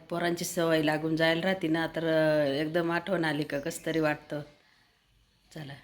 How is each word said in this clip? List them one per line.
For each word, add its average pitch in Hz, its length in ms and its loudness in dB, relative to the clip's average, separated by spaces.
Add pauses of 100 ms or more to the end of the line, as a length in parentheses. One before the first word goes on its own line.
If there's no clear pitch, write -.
पोरांची 170 360 -2
सवय 165 380 2
लागून 156 320 0
जायला 165 260 2
राहते 185 260 0
ना, 160 200 0
तर, 160 200 -4
अ, 156 380 4
एकदम 156 460 0
आठवण 170 340 0
आली 151 180 0
का 143 160 -4
कसं 165 260 -8
तरी 160 140 0
वाटतं. 151 420 -2 (1120)
चला, 143 200 -14 (100)